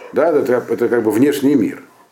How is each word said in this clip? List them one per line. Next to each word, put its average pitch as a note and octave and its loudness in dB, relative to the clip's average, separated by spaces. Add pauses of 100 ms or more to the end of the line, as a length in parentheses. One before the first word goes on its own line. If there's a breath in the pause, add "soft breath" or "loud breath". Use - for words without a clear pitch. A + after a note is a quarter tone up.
(140)
Даат — D3+ 2 (140)
это, A#2+ 0
это A#2 -2
как A#2 0
бы G#2+ 0
внешний C#3 2
мир. - -2 (280)